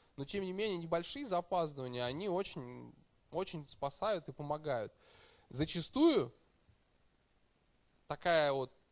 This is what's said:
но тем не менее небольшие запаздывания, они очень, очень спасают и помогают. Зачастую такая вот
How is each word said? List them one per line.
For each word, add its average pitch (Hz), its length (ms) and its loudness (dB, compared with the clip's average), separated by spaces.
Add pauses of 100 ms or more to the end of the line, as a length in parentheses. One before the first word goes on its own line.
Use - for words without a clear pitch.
(180)
но 139 80 -6
тем 196 180 -2
не 185 80 -4
менее 196 280 0
небольшие 175 460 -2
запаздывания, 151 800 0
они 147 240 -2
очень, 123 640 -4 (380)
очень 165 380 -6
спасают 175 580 -2
и 139 60 -10
помогают. 143 580 -2 (580)
Зачастую 170 840 4 (1700)
такая 151 440 4
вот 135 220 0 (180)